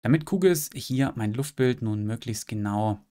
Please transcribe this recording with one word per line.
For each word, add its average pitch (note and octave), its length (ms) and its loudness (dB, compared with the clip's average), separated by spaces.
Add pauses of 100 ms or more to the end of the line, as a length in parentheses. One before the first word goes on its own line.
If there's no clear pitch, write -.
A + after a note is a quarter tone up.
Damit D3+ 240 4
Kugis F3+ 480 2
hier C3 420 -2
mein G#2+ 180 -2
Luftbild B2+ 480 0
nun G#2+ 240 -2
möglichst A2+ 420 -6
genau G#2 520 -2 (160)